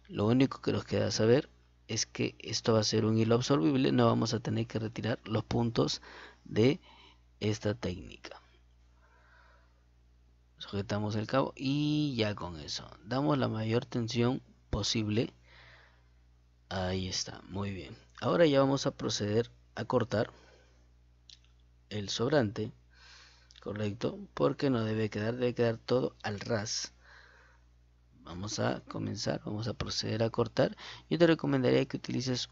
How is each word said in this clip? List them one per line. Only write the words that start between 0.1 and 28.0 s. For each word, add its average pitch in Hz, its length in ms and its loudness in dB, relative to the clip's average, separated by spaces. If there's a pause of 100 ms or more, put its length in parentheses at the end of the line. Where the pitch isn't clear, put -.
único 127 360 4
que 104 100 0
nos 104 140 -2
queda 104 240 0
saber 117 400 4 (360)
es 107 200 -4
que - 320 -4
esto - 340 -2
va 110 80 6
a 107 40 0
ser 110 200 2
un 110 140 4
hilo 113 160 4
absorbible, 139 580 4
no 123 140 6
vamos 117 260 2
a 139 80 -2
tener 113 260 -2
que - 120 -6
retirar 110 460 -4
los 110 200 -2
puntos 120 560 0 (440)
de 120 360 2 (600)
esta 104 340 0
técnica. - 680 -10 (2250)
Sujetamos 104 600 -4
el 107 100 -2
cabo 135 280 0
y 147 640 0
ya 107 180 0
con 87 240 -10
eso 76 300 -10 (160)
damos 139 320 0
la 117 120 2
mayor 110 360 0
tensión 120 560 0 (300)
posible. 107 640 0 (1400)
Ahí 92 360 -2
está, - 420 -6
muy 101 220 -4
bien. 98 240 -10 (280)
Ahora 170 240 4
ya 139 140 6
vamos 135 260 2
a 139 100 -2
proceder 113 540 0 (240)
a 110 100 -6
cortar 113 480 0 (1600)
el 101 180 -6
sobrante, 117 640 0 (880)
correcto, 107 580 -4 (160)
porque 143 360 0
no 113 140 0
debe 110 260 0
quedar, 107 260 -2
debe 123 180 0
quedar 117 220 2
todo 127 460 -2
al 104 180 -6
ras. 113 540 -4 (1300)